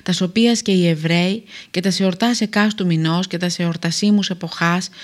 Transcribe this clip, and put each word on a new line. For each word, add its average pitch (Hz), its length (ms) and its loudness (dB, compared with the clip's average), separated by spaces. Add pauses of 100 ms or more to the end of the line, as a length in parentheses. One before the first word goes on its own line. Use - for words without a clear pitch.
τας 180 180 -2
οποίας 226 400 2
και 208 100 -2
οι 180 160 4
Εβραίοι, 170 560 0 (280)
και - 80 -4
τας 180 200 -2
εορτάς 196 420 0
εκάστου 208 440 0
μηνός, 165 420 2
και 175 100 -6
τας 175 220 -4
εορτασίμους 175 720 0
εποχάς, 175 600 -2 (140)